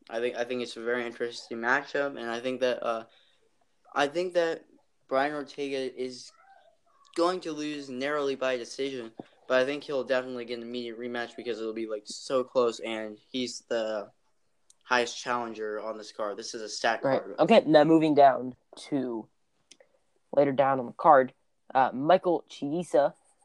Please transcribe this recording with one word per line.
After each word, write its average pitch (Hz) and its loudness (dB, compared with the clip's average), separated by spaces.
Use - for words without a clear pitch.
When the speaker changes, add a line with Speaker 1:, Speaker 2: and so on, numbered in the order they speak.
Speaker 1:
I 117 -4
think, 120 -2
I 120 -2
think 123 -4
it's 117 -8
a 113 -10
very 120 -2
interesting 120 -8
matchup, 139 -2
and 117 -8
I 117 -4
think 127 -4
that, 123 0
uh, 113 -2
I 143 2
think 175 -4
that 165 0
Brian 139 0
Ortega 135 -6
is 127 -10
going 175 0
to 165 -8
lose 147 -8
narrowly 139 -2
by 131 -2
decision, 120 -8
but 127 4
I 127 4
think 143 -6
he'll 135 -4
definitely 127 -4
get 120 -8
an 117 -10
immediate 117 -8
rematch 120 -6
because 113 -6
it'll 110 -6
be, 113 -6
like, 107 -8
so - -2
close, 120 0
and 110 -6
he's 127 -6
the 110 -2
highest 123 0
challenger 110 -4
on 110 -8
this 104 -14
card. 101 -6
This 117 -10
is 117 -8
a 104 -10
stacked 113 -2
Speaker 2:
Right. 135 2
Speaker 1:
card. 98 -12
Speaker 2:
Okay, 170 8
now 151 8
moving 156 6
down 127 6
to 123 -4
later 139 4
down 135 2
on 120 -4
the - -12
card, 135 6
uh, 127 4
Michael 165 2
Chiesa 156 0